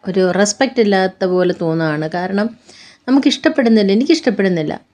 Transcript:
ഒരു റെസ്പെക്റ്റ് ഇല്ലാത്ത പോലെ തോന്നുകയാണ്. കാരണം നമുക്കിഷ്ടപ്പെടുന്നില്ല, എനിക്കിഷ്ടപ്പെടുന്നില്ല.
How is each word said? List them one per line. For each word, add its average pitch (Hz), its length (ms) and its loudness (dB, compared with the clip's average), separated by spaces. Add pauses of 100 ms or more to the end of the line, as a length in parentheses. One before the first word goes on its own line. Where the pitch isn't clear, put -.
ഒരു 185 260 0
റെസ്പെക്റ്റ് 208 500 0
ഇല്ലാത്ത 190 440 0
പോലെ 180 360 0
തോന്നുകയാണ്. 160 540 -2
കാരണം 190 320 -4 (640)
നമുക്കിഷ്ടപ്പെടുന്നില്ല, 247 840 2
എനിക്കിഷ്ടപ്പെടുന്നില്ല. 196 880 0 (140)